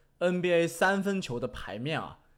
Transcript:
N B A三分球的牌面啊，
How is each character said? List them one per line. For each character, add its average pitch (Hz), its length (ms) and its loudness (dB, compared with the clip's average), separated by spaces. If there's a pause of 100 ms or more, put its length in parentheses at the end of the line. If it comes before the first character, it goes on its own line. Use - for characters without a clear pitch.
(180)
N 180 220 2
B 175 100 2
A 170 160 6
三 190 340 2
分 196 200 0
球 120 180 -4
的 120 80 -4
牌 - 320 -8
面 135 220 -2
啊， 78 180 -10 (200)